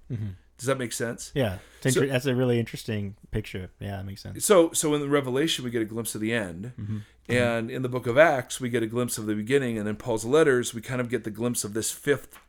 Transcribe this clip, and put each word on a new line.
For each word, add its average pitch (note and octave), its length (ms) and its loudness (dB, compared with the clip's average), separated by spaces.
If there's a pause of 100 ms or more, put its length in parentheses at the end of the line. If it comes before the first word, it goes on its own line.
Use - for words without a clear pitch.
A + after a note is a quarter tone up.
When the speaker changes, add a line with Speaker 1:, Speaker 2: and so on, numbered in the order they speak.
(120)
Speaker 1:
Mm-hmm. G#2 180 -6 (280)
Speaker 2:
Does A#2 80 -10
that C3 140 0
make A#2+ 120 -6
sense? - 440 -6
Speaker 1:
Yeah. G#2 240 0 (240)
It's C3 100 4
Speaker 2:
So A#2+ 80 4
Speaker 1:
inter-, C#3 100 2
that's C3+ 140 0
a B2+ 100 2
really B2 240 4
interesting G#2 560 -4 (160)
picture. F#2+ 380 -6 (100)
Yeah, G2+ 200 -8
it F#2+ 60 -8
makes G2 180 -12
sense. - 200 -10
Speaker 2:
So, E3+ 300 8
so D3+ 220 0
in D3 60 0
the C#3+ 60 -4
Revelation, C#3 560 0
we B2 80 -6
get A#2 120 0
a - 20 -4
glimpse A2+ 300 -6
of G#2 60 -6
the A2 120 -2
end. G#2 460 -4
Speaker 1:
Mm-hmm. G#2+ 180 -6 (320)
Speaker 2:
And A#2 400 2
in C3 120 -6
the B2 80 -2
book B2 180 -4
of A#2 100 2
Acts, D3 420 6
we B2+ 100 -2
get A#2 140 2
a A2+ 40 0
glimpse A#2+ 300 -2
of G#2+ 80 -6
the G#2+ 100 0
beginning. A#2 420 0
And G#2 100 -2
in G#2+ 100 -2
Paul's A2 280 -2
letters, C3 480 4
we A2+ 80 -8
kind B2+ 180 -6
of A#2+ 100 -4
get A#2 140 -2
the A2+ 60 -8
glimpse A#2 340 -2
of G2+ 100 -6
this A2 180 -2
fifth - 460 -4 (100)